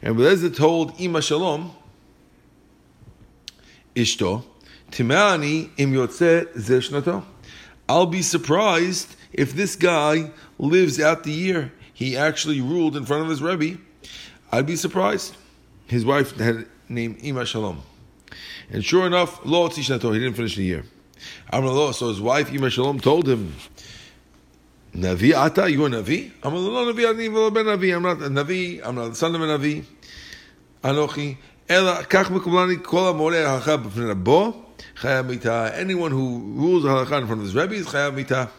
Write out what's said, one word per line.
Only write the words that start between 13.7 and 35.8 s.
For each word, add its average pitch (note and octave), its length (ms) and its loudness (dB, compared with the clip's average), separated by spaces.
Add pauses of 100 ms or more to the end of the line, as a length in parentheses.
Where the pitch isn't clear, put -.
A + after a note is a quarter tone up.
I'd C3 160 2
be E3+ 80 -4
surprised. F#3+ 600 -2 (520)
His A#2+ 180 0
wife C#3 320 0
had A2+ 300 -2 (200)
named A#2 360 -6
Ima B2+ 240 -4
Shalom. G2 340 -6 (880)
And G2+ 160 -6
sure F3+ 220 4
enough, F3 360 0
lo E3+ 240 2
hotzi E3 120 -6
shnato, A#2+ 340 -2
he G#2+ 60 2
didn't B2 160 -4
finish A2 200 -4
the G2 100 -4
year. F2 180 -4 (680)
Amar C3 200 0
lo, C#3 200 2
so A#2+ 180 -4
his G2+ 120 -4
wife B2+ 320 0
Ima C3+ 160 0
Shalom C3+ 300 -2
told D3+ 280 4
him, G#2 280 0 (1400)
"Navi F#2 400 4
ata, D#3 360 4
you C#3+ 140 2
a C#3+ 40 2
Navi?" B2 420 -4 (120)
Amar D3+ 160 -4
lo, A#3 340 -2
"Navi A3+ 160 2
ani A3+ 180 -2
v'lo A3 240 2
ben A3 140 0
Navi." F#3+ 300 2
I'm E3+ 80 -2
not F3 180 0
a C#3+ 80 -4
Navi, F3 560 -2
I'm B2 80 -4
not A#2 160 -6
the A#2 60 -12
son E3 180 0
of E3 80 -2
a D#3+ 40 0
Navi. D3 380 -2 (1000)
Anochi, C#3+ 540 -2 (300)
ela F3+ 360 2
kach F#3+ 220 4
mekublani F3+ 580 0
kol F3+ 320 2
hamoreh D#3 460 0
halacha D3 220 0
b'fnei A2 300 -4
rabo, D3+ 520 2 (340)
chayav C3 280 0
mita. A2+ 480 -2
Anyone F3 360 -2